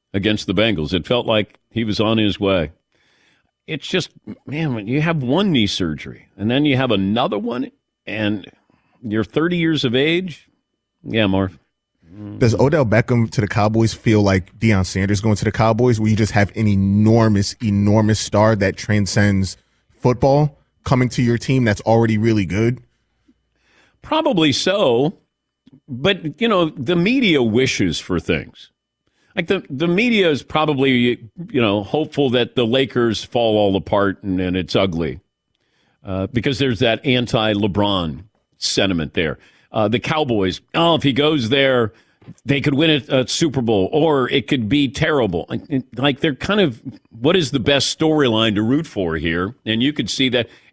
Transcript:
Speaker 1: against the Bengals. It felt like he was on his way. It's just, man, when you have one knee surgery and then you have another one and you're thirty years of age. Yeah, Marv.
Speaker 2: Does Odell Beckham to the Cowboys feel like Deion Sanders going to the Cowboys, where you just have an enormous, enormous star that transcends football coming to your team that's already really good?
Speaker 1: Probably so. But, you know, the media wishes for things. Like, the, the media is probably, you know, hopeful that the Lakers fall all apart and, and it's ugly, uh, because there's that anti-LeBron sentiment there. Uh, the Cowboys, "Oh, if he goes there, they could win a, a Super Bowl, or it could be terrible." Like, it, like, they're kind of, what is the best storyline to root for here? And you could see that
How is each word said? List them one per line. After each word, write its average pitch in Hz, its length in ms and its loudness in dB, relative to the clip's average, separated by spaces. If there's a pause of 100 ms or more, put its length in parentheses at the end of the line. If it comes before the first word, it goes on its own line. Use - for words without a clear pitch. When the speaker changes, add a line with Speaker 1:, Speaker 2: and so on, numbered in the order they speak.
(140)
Speaker 1:
against 104 320 -2
the 98 80 -4
Bengals. 90 380 0
It 87 120 -2
felt 123 220 -2
like 107 320 -2 (140)
he 113 100 -4
was 107 160 -4
on 110 200 0
his 104 200 -2
way. 92 320 0 (960)
It's - 220 -12
just, - 220 -4 (360)
man, 143 300 -4
when 101 100 -8
you 135 140 -2
have 165 200 0
one 165 300 0
knee 117 160 2
surgery 76 680 -6
and 101 120 -4
then 139 160 0
you 139 120 2
have 127 160 0
another 104 480 0
one 120 320 -8 (340)
and 104 420 -4 (540)
you're 107 220 -2
thirty 175 320 -2
years 160 280 0
of 120 120 -2
age. 165 520 -2 (540)
Yeah, 110 240 0
Marv. 95 320 -2 (800)
Speaker 2:
Does 113 160 2
Odell 139 320 2
Beckham 113 460 0
to - 80 -2
the 101 80 -2
Cowboys 107 440 0
feel 107 300 2
like 95 380 0
Deion 101 260 2
Sanders 98 340 -2
going 110 140 0
to - 100 -4
the 110 60 0
Cowboys, 113 480 2
where 110 100 0
you 110 60 4
just 107 180 0
have 101 240 0
an 107 120 0
enormous, 104 920 2
enormous 104 580 2
star 107 340 2
that 95 220 0
transcends 101 800 0 (340)
football 139 640 0 (280)
coming 127 260 2
to 127 120 -2
your 120 140 2
team 131 280 0
that's 104 160 0
already 113 360 2
really 107 300 2
good? 113 340 -2 (1200)
Speaker 1:
Probably 254 500 2
so. 151 640 2 (720)
But, 151 520 -4
you 233 80 2
know, 180 220 2
the 170 240 -4
media 185 480 2
wishes 113 560 0
for 87 220 -4
things. - 500 -6 (640)
Like, 180 120 -4
the, 196 200 0
the 147 180 -4
media 196 440 2
is 131 120 -2
probably, 131 880 0 (200)
you 120 100 0
know, 104 220 2
hopeful 143 480 -2
that 120 240 0
the 120 120 2
Lakers 120 560 0
fall 113 360 0
all 98 180 2
apart 101 460 0
and, 92 180 -2
and 90 160 -2
it's 87 180 -6
ugly, 82 460 -2 (840)
uh, 95 260 -6
because 120 300 -2
there's 131 200 0
that 113 260 0
anti-LeBron 104 1200 0 (320)
sentiment 92 560 -2
there. 78 260 -4 (320)
Uh, 107 180 0
the 117 120 0
Cowboys, 120 640 -2 (100)
"Oh, 165 220 2
if 127 80 -2
he 139 100 2
goes 143 380 0
there, 131 420 2 (540)
they 139 160 0
could 151 100 0
win 156 180 2
a, 143 300 0
a 120 80 -4
Super 139 320 -2
Bowl, 107 320 0
or 143 380 2
it 143 180 -2
could 117 220 -2
be 143 180 2
terrible." 117 600 -2
Like, 120 180 -6
it, 135 160 -4 (140)
like, 139 220 0
they're 156 140 0
kind 202 260 -2
of, 139 220 0 (280)
what 131 260 0
is 147 140 -2
the 135 100 -2
best 135 380 0
storyline 120 560 2
to 104 80 0
root 139 240 -2
for 85 300 -4
here? 85 380 -4 (120)
And 113 160 -2
you 147 100 0
could 123 160 -6
see 131 220 0
that 117 180 -2 (240)